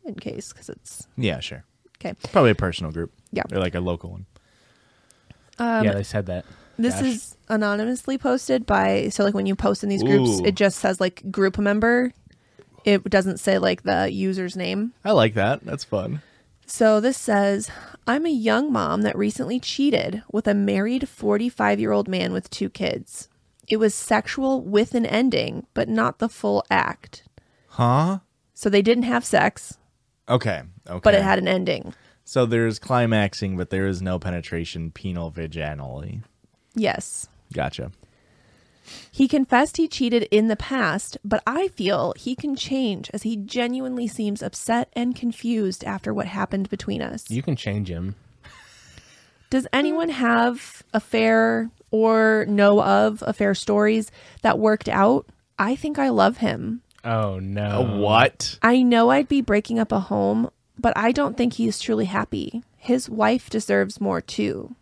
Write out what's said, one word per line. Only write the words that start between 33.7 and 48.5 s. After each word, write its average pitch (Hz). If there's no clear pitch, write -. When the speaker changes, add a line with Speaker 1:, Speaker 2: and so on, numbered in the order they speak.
Speaker 2:
there 95
is 92
no 92
penetration, 85
penal 87
vaginally. 76
Speaker 1:
Yes. -
Speaker 2:
Gotcha. -
Speaker 1:
"He 269
confessed 269
he 330
cheated 240
in 214
the 214
past, 202
but 208
I 320
feel 180
he 247
can 277
change 254
as 208
he 220
genuinely 247
seems 208
upset 233
and 240
confused 226
after 196
what 208
happened 196
between 202
us." -
Speaker 3:
You 120
can 147
change 101
him. 90